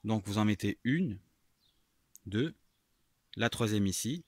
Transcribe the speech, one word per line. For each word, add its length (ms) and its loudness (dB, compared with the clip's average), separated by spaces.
Donc 220 0
vous 100 -2
en 80 4
mettez 400 0
une, 340 0
deux, 280 0
la 160 0
troisième 360 2
ici. 420 -4